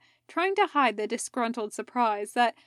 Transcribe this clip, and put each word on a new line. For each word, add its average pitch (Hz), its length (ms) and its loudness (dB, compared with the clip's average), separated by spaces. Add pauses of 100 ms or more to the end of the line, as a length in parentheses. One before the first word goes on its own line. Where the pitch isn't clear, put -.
(280)
trying 381 260 -2
to 403 140 2
hide 254 280 2
the 214 120 -2
disgruntled 233 640 -4
surprise 214 640 -2
that 240 200 2 (120)